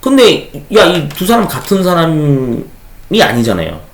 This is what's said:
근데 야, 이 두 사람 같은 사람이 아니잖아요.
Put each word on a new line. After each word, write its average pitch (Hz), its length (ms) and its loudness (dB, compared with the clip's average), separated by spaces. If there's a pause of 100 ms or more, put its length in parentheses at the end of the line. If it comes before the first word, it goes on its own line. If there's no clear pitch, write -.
근데 240 500 2 (240)
야, 208 100 6
이 170 240 -2
두 - 160 -6
사람 220 220 2
같은 190 360 -2
사람이 151 800 0 (560)
아니잖아요. 92 580 -2 (140)